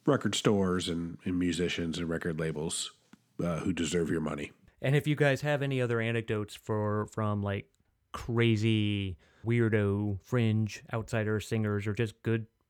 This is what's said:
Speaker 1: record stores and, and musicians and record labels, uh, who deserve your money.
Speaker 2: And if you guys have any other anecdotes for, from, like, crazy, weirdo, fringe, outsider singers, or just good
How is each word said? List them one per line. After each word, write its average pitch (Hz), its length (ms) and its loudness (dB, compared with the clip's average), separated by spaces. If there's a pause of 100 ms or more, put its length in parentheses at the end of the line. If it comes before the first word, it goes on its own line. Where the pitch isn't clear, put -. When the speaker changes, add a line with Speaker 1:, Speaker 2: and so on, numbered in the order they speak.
Speaker 1:
record 123 300 2
stores 92 540 2
and, 85 360 -4
and 90 140 -2
musicians 85 580 0
and 82 120 -4
record 82 320 -4
labels, 80 500 -4 (500)
uh, 85 180 -2
who 92 140 -2
deserve 82 380 -2
your 82 100 0
money. 73 300 -6 (300)
Speaker 2:
And 135 160 2
if 147 100 0
you 147 80 2
guys 139 280 2
have 147 200 0
any 135 180 -2
other 117 200 0
anecdotes 113 560 -2
for, 107 500 -2
from, 104 340 -2
like, 101 280 -4 (440)
crazy, 107 1040 2 (300)
weirdo, 104 760 2
fringe, 110 600 0 (100)
outsider 107 480 -2
singers, 104 460 -2
or 104 80 -2
just 110 280 -4
good 113 240 0 (240)